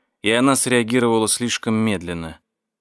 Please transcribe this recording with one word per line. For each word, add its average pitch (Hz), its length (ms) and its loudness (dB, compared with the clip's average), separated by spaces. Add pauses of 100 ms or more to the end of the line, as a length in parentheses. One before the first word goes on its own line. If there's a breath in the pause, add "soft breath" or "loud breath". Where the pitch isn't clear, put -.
(220)
и 104 80 -2
она 127 280 2
среагировала 117 720 2
слишком 117 460 -2
медленно. 87 640 -4 (420)